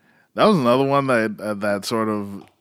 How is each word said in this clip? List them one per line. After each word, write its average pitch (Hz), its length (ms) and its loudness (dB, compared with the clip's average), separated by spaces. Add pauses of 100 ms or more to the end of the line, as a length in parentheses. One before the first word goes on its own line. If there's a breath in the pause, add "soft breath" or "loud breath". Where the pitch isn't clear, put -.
(340)
that 120 120 2
was 208 120 4
another 127 280 4
one 139 220 0
that, 110 320 0
uh, 104 140 -4
that 101 320 -4
sort 110 240 -2
of, 101 340 -6 (180)